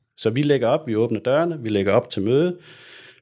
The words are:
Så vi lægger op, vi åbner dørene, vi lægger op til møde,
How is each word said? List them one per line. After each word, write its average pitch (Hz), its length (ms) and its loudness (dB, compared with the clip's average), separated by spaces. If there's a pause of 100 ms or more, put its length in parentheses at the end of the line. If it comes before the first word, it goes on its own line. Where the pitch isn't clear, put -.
(160)
Så - 140 -2
vi 127 120 0
lægger 135 260 2
op, - 180 0
vi 110 100 -2
åbner 110 240 0
dørene, 156 420 -2
vi 113 60 -6
lægger 98 240 0
op 120 180 2
til 98 120 -4
møde, 151 340 2 (640)